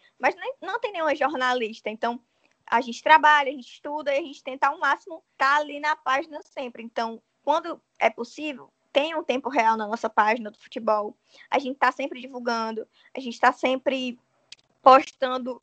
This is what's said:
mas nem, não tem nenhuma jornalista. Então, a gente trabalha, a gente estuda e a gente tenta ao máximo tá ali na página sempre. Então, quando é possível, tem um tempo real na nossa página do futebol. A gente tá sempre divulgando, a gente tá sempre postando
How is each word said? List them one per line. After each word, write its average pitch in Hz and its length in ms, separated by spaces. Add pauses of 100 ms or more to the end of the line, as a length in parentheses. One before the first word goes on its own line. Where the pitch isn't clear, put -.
(200)
mas 294 160
nem, 403 260
não 381 180
tem 427 120
nenhuma 320 240
jornalista. 254 760
Então, 233 300 (460)
a 233 160
gente 240 220
trabalha, 302 460
a 285 40
gente 254 200
estuda 294 400
e 277 60
a - 20
gente 285 220
tenta 277 240
ao 302 120
máximo 302 440 (140)
tá 277 200
ali 294 220
na 302 160
página 294 460
sempre. 254 400
Então, 226 400 (220)
quando 320 380 (180)
é - 100
possível, 247 640 (220)
tem 311 220
um 311 80
tempo 254 260
real 226 260
na 214 120
nossa 220 220
página 214 420
do - 60
futebol. 214 600 (320)
A - 100
gente 247 180
tá 254 140
sempre 262 300
divulgando, 233 640 (280)
a - 40
gente 240 200
tá 247 120
sempre 262 680 (640)
postando 254 800